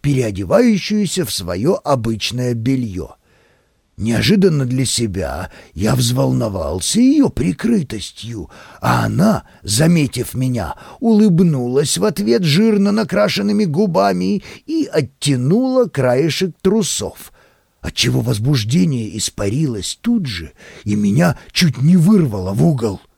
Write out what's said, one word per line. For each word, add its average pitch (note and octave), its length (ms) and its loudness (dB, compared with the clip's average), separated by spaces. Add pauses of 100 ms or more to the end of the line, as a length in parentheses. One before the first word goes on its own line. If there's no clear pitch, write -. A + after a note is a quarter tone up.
переодевающуюся D#3+ 1200 0
в G#2+ 80 -6
свое F#2+ 500 -2
обычное B2 720 -2
белье. A2+ 640 -4 (800)
Неожиданно C#3 720 2
для B2+ 200 -2
себя F2+ 640 -6 (240)
я G#2 180 0
взволновался A#2+ 1040 -2
ее C4+ 300 4
прикрытостью, B2 1200 -4 (320)
а A#2+ 240 0
она, D3 380 0 (180)
заметив C#3 720 0
меня, B2+ 420 -4 (240)
улыбнулась E3 1000 2
в F#3+ 60 0
ответ G#3+ 380 0
жирно G3+ 480 2
накрашенными G#3 720 0
губами F#3 760 0 (240)
и D#4 260 -2
оттянула E3+ 920 0
краешек C#3+ 720 0
трусов, F#3+ 720 -2 (500)
отчего B2+ 400 -2
возбуждение A#2+ 960 0
испарилось G#2+ 840 -4
тут A3+ 240 0
же, F2 280 -10 (320)
и G#2 100 0
меня A#2+ 420 2 (140)
чуть D#3 280 0
не D#3+ 160 6
вырвало D3 580 2
в C#3 120 2
угол. A2+ 340 0 (180)